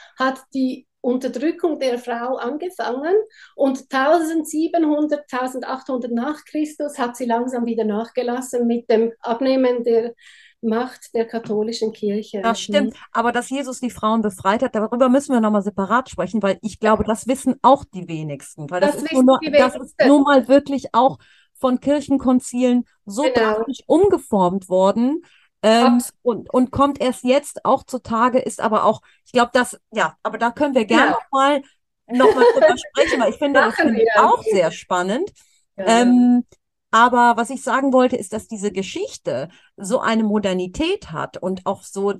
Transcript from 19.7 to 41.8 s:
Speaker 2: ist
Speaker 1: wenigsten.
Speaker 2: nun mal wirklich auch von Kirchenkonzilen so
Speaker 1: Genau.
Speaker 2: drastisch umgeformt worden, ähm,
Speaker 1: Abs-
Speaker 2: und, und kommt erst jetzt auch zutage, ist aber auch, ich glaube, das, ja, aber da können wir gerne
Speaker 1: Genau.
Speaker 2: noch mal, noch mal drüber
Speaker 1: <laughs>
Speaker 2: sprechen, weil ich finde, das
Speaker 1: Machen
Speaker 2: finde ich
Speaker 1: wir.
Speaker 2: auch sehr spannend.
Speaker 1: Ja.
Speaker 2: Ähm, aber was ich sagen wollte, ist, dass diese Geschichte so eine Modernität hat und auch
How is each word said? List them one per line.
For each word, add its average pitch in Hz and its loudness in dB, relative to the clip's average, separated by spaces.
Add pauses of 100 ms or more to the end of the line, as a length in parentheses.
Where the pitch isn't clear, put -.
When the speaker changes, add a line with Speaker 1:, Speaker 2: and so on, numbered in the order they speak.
Speaker 2:
ist - -12
Speaker 1:
wenigsten. - 0
Speaker 2:
nun 285 6
mal 269 4
wirklich 277 2
auch 233 2 (340)
von 254 -2
Kirchenkonzilen 254 0 (200)
so 202 -6
Speaker 1:
Genau. 302 0 (240)
Speaker 2:
drastisch 226 -8
umgeformt 202 2
worden, 202 2 (420)
ähm, 233 4
Speaker 1:
Abs- 240 -2 (100)
Speaker 2:
und, 226 -4
und 247 0
kommt 277 0
erst 247 -4
jetzt 262 0
auch 262 0
zutage, 233 0
ist - -8
aber 214 0
auch, 214 2 (240)
ich - -20
glaube, 240 2
das, 247 0 (140)
ja, 196 -2
aber 214 -6
da 233 -2
können 285 -2
wir 233 2
gerne 233 4
Speaker 1:
Genau. - 0
Speaker 2:
noch - -12
mal, 277 2 (460)
noch 247 4
mal 494 4
drüber 330 4
Speaker 1:
<laughs> - -12
Speaker 2:
sprechen, 320 0
weil 214 2
ich 220 -8
finde, 285 2
das 294 4
Speaker 1:
Machen 320 2
Speaker 2:
finde 220 0
ich 226 4
Speaker 1:
wir. 208 6
Speaker 2:
auch 440 2
sehr 185 2
spannend. 190 -4 (440)
Speaker 1:
Ja. 196 -8 (160)
Speaker 2:
Ähm, 247 4 (460)
aber 240 4
was 226 -4
ich 262 -12
sagen 262 0
wollte, 254 4
ist, - -8
dass 214 -8
diese 208 -6
Geschichte 180 -8 (260)
so 196 -4
eine 220 0
Modernität 202 -2
hat 143 -10
und 185 -8
auch 190 -6